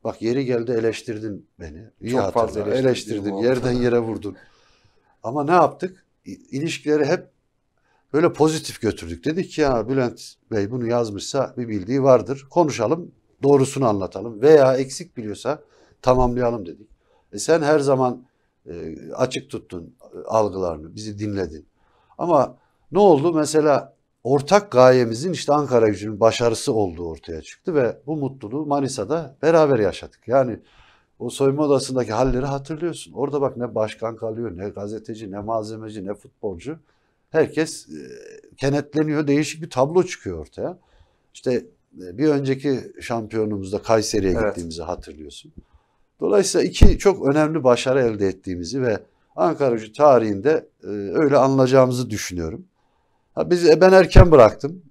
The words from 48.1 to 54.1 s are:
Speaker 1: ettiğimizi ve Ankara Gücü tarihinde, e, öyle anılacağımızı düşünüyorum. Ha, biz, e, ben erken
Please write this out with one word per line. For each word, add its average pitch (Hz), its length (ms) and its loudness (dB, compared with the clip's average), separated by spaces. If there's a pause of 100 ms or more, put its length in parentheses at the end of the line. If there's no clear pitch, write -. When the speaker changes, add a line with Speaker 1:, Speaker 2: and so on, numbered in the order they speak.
Speaker 1:
ettiğimizi 92 540 -6
ve 110 180 0 (360)
Ankara 147 400 0
Gücü 110 180 -12
tarihinde, 123 760 2 (160)
e, 92 40 -14
öyle 104 500 0
anılacağımızı 127 720 4
düşünüyorum. 92 560 -8 (680)
Ha, 156 140 -4
biz, 175 200 4
e, 160 120 6
ben 185 100 8
erken 185 400 8